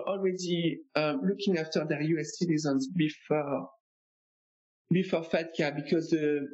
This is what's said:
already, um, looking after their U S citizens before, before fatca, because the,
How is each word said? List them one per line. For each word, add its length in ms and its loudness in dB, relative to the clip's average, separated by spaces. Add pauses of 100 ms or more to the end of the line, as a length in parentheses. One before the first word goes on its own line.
already, 720 0 (160)
um, 300 0
looking 340 2
after 260 -2
their 180 -2
U 180 2
S 180 -8
citizens 560 2
before, 720 0 (1200)
before 320 2
fatca, 500 -2
because 360 0
the, 440 2